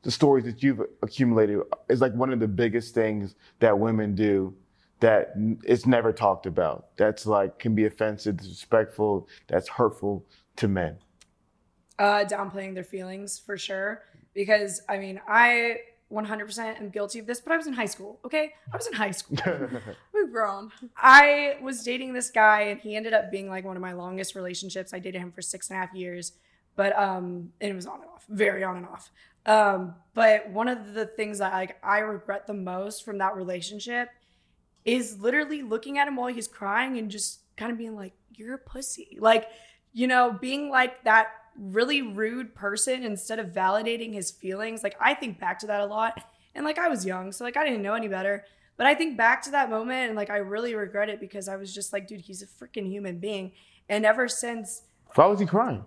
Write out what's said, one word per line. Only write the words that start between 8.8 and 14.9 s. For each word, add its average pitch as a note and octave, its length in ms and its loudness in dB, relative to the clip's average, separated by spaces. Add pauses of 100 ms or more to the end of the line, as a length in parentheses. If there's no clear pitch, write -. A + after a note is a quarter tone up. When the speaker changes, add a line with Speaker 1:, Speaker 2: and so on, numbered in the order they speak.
Speaker 1:
that's - 220 0
hurtful G2+ 560 -2 (320)
to A2 100 0
men. F2 300 0 (1040)
Speaker 2:
Uh, G3+ 260 2
downplaying G3 480 -8
their F#3 100 -10
feelings, F#3+ 540 -12
for G3+ 200 -10
sure. G3+ 460 -6 (300)
Because, G3+ 560 0
I G3+ 80 -2